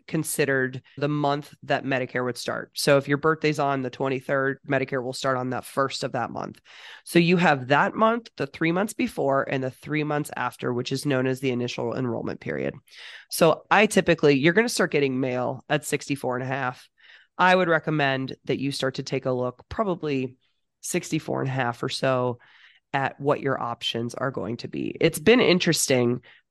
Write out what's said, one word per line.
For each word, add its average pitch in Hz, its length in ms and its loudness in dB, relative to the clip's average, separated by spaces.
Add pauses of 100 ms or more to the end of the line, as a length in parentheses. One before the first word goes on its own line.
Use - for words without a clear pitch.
considered 135 760 -2 (140)
the 143 120 -2
month 147 440 -2 (120)
that 139 200 0
Medicare 127 400 -2
would 123 120 -4
start. 117 380 -8
So 143 220 4
if 135 120 2
your 143 80 2
birthday's 156 420 0
on 139 240 0
the 127 80 -4
twenty-third, 135 800 -2
Medicare 135 340 -2
will 123 100 -6
start 135 240 -2
on 127 140 -4
the 120 120 -4
first - 420 -4
of 123 80 -6
that 120 180 -4
month. - 300 -10 (420)
So - 160 2
you 175 200 6
have 147 300 2
that 147 280 2
month, 226 400 2
the 143 100 -4
three 165 240 -2
months 190 220 -2
before, 139 580 -2
and 135 140 -2
the 131 80 -4
three 151 320 -4
months 147 320 -2
after, 123 360 -4
which 123 200 -4
is 135 120 -4
known 131 220 0
as 131 140 -2
the 131 100 0
initial 120 460 -4
enrollment 117 420 -4
period. 67 360 -6 (560)
So - 380 2
I 196 180 6
typically, 165 480 4
you're 143 180 4
gonna 226 160 2
start 143 240 0
getting 135 260 0
mail 127 500 -2
at 147 160 0
sixty-four 135 520 -4
and 127 80 -4
a - 20 -8
half. 131 420 -6 (480)
I 185 200 6
would 180 120 4
recommend 143 760 0
that 135 160 -2
you 139 100 -2
start 135 260 -2
to 143 60 -6
take 135 240 -4
a 131 60 0
look 123 360 -4
probably 147 680 -2 (460)
sixty-four 156 580 -4
and 135 100 -2
a - 20 -4
half 123 300 -2
or 135 60 -2
so, 127 500 0 (560)
at 135 260 -2
what 143 200 2
your 135 200 -2
options 120 540 -6
are 131 160 -4
going 113 280 -6
to - 100 -12
be. 65 320 -6
It's - 180 2
been 220 220 6
interesting 131 800 2 (300)